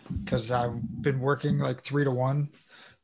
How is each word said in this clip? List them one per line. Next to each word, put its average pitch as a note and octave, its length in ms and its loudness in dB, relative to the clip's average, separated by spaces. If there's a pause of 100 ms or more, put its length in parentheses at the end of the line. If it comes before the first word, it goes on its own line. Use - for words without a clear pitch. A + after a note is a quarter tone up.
(260)
'cause A#2 260 0
I've A#2+ 500 -2
been C3+ 180 2
working, C#3+ 400 2
like, C3 240 0
three C#3+ 200 0
to C#3 80 2
one, C3+ 380 0 (540)